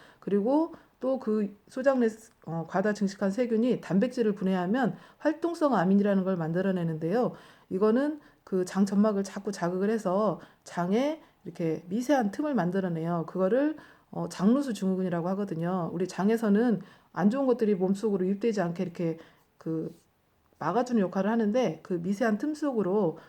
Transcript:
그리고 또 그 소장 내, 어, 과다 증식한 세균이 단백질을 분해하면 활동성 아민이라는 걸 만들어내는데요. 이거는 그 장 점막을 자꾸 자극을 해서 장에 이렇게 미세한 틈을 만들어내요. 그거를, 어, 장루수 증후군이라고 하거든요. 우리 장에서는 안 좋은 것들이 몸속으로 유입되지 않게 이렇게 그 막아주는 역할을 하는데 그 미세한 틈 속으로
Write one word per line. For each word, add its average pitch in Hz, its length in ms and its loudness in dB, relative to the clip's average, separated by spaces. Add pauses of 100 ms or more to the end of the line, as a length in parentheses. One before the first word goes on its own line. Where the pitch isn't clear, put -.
(200)
그리고 254 540 0 (260)
또 262 200 -2
그 214 360 -2 (120)
소장 262 320 2
내, 226 80 4 (380)
어, 160 220 -6
과다 196 240 0
증식한 196 380 -2
세균이 226 500 0
단백질을 214 540 0
분해하면 190 640 0 (220)
활동성 320 560 0
아민이라는 196 500 4
걸 190 120 0
만들어내는데요. 170 960 0 (360)
이거는 233 500 2 (280)
그 185 160 0
장 196 220 0
점막을 202 380 2
자꾸 202 280 -8
자극을 185 380 -2
해서 196 500 0 (240)
장에 240 580 -2 (220)
이렇게 170 440 -4
미세한 240 420 2
틈을 294 240 -2
만들어내요. 175 760 -2
그거를, 254 480 0 (340)
어, 170 200 -6
장루수 247 420 2
증후군이라고 185 560 -2
하거든요. 185 640 -4
우리 185 160 -2
장에서는 214 720 2 (320)
안 180 160 2
좋은 269 160 2
것들이 240 300 2
몸속으로 196 500 0
유입되지 202 380 0
않게 170 200 -2
이렇게 175 360 -4 (400)
그 165 360 -6 (640)
막아주는 233 440 0
역할을 190 280 0
하는데 220 520 0
그 - 100 -8 (100)
미세한 208 360 0
틈 302 160 -4
속으로 214 640 0 (100)